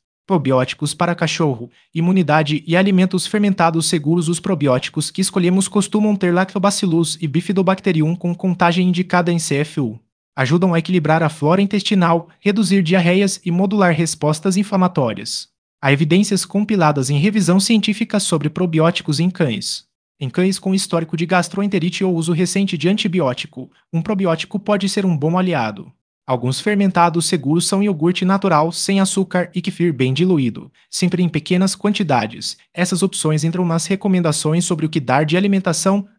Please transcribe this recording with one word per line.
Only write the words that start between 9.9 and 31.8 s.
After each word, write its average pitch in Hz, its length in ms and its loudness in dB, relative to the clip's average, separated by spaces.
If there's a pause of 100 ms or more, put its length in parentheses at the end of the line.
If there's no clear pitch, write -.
Ajudam 170 380 2
a 165 60 2
equilibrar 165 420 0
a 156 80 2
flora 160 320 0
intestinal, 185 680 0 (100)
reduzir 196 420 2
diarreias 180 640 2
e 175 60 -2
modular 190 420 2
respostas 156 640 0
inflamatórias. 180 920 -2 (300)
Há 135 140 2
evidências 175 520 2
compiladas 160 640 0
em 147 80 2
revisão 196 400 2
científica 214 600 0
sobre 151 300 0
probióticos 160 720 0
em 175 100 2
cães. 123 560 -4 (320)
Em 135 120 -6
cães 185 280 0
com 190 160 -2
histórico 170 440 -2
de 170 80 -2
gastroenterite 185 760 -2
ou 185 140 0
uso 165 160 -2
recente 180 460 0
de 143 100 -2
antibiótico, 165 800 -2 (220)
um 165 100 -2
probiótico 185 560 -2
pode 202 300 0
ser 196 180 -2
um 180 100 2
bom 156 220 0
aliado. 127 540 -2 (340)
Alguns 127 360 -2
fermentados 180 640 2
seguros 156 420 0
são 196 160 0
iogurte 180 400 0
natural, 180 480 2
sem 196 300 -2
açúcar 185 520 -2
e 180 80 -4
kefir 175 300 -2
bem 127 220 0
diluído, 143 580 0 (180)
sempre 180 320 -2
em 175 60 2
pequenas 180 480 0
quantidades. 135 800 -2 (180)